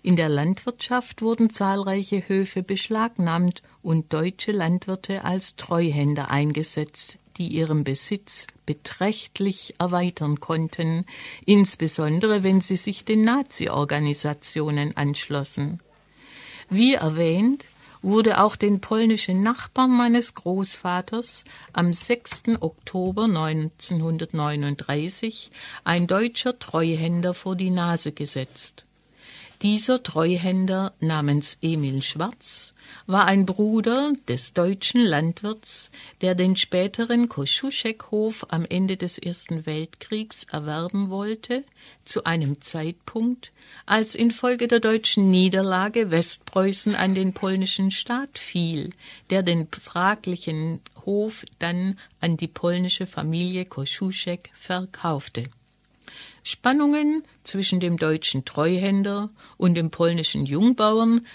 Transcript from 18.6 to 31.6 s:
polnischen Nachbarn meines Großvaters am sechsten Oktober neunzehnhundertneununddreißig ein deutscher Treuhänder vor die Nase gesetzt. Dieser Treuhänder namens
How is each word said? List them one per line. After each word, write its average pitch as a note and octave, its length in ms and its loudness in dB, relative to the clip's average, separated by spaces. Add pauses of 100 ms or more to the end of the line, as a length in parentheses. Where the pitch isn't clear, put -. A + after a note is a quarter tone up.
polnischen G#3+ 600 2
Nachbarn B3+ 480 2
meines A#3+ 440 4
Großvaters F#3 1120 -4 (280)
am F3 200 2
sechsten - 640 -2
Oktober F#3 720 -2
neunzehnhundertneununddreißig D#3 2250 -2 (320)
ein F3 240 2
deutscher A3+ 520 0
Treuhänder E3 760 0
vor F#3 220 -6
die F#3 140 0
Nase E3+ 420 0
gesetzt. - 720 -8 (800)
Dieser G#3+ 400 2
Treuhänder F#3 1000 0
namens D3 640 0